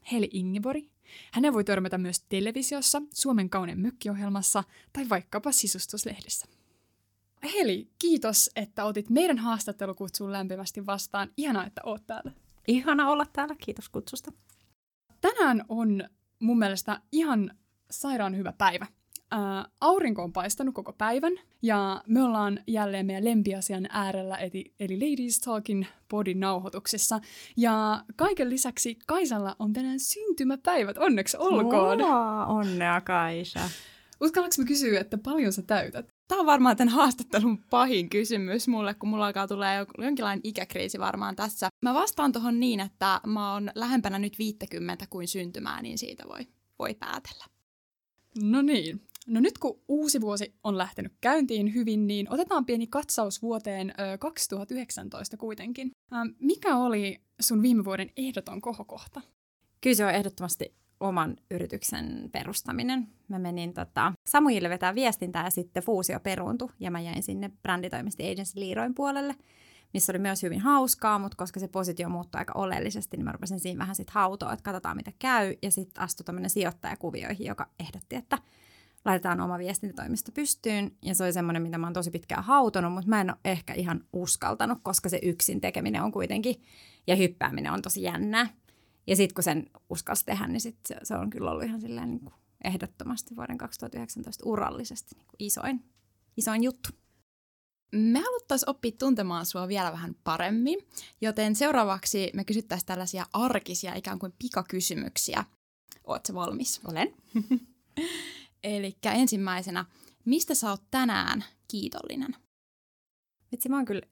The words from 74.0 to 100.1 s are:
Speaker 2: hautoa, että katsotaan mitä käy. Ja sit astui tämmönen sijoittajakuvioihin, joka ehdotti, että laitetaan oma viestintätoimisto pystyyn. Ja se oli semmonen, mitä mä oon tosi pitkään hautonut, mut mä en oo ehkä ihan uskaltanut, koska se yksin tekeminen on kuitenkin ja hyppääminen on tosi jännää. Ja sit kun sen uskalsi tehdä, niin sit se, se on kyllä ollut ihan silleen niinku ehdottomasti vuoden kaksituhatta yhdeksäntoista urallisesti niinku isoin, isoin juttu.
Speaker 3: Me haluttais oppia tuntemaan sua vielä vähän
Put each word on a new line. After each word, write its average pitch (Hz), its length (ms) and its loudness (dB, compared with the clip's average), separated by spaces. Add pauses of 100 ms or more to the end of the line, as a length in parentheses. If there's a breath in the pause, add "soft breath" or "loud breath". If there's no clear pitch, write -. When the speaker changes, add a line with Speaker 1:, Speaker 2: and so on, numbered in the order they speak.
Speaker 2:
hautoa, 202 440 0
että - 100 -10
katsotaan 190 340 -4
mitä - 220 -8
käy. 226 420 2
Ja 196 100 -2
sit 190 260 -2
astui - 260 -6
tämmönen 180 260 -6
sijoittajakuvioihin, 180 1000 -4
joka - 220 -8 (100)
ehdotti, - 360 -12
että 254 220 -2 (680 soft breath)
laitetaan 180 360 2
oma 180 160 -2
viestintätoimisto 185 720 -6
pystyyn. 214 600 -2 (100)
Ja 185 140 -2
se 185 80 2
oli 175 100 2
semmonen, 170 280 0
mitä 165 160 -4
mä 165 100 -2
oon 175 60 -6
tosi 170 180 -4
pitkään 170 320 -6
hautonut, 208 500 4
mut 185 120 -4
mä 214 160 4
en 185 80 2
oo - 60 -4 (100)
ehkä 185 280 -2
ihan 175 300 -2 (100)
uskaltanut, 214 680 -2
koska 185 260 -2
se 175 120 -2
yksin - 400 0
tekeminen 180 420 -2
on 214 80 0
kuitenkin 208 500 -2 (460 loud breath)
ja 180 80 4
hyppääminen - 560 0
on 196 100 -4
tosi 185 200 -4
jännää. 208 460 0 (600 soft breath)
Ja 190 80 4
sit 190 180 6
kun 175 100 -2
sen 160 220 0 (240)
uskalsi - 360 -2
tehdä, 196 220 -2
niin 226 140 -2
sit 233 240 -8
se, - 180 -8
se 220 120 -6
on 196 140 -2
kyllä 95 220 -4
ollut - 120 -4
ihan 226 180 -6
silleen 233 280 -8
niinku - 240 -8 (300)
ehdottomasti 190 720 -6
vuoden 247 220 -8
kaksituhatta 233 400 -12
yhdeksäntoista 226 480 -12
urallisesti - 680 -6
niinku - 240 -20
isoin, 233 440 -4 (540)
isoin 220 260 0
juttu. 254 260 -2 (1040)
Speaker 3:
Me 226 280 4
haluttais 359 480 0
oppia 262 320 -2
tuntemaan 196 460 0
sua 185 220 -4
vielä 185 240 -2
vähän 170 320 -8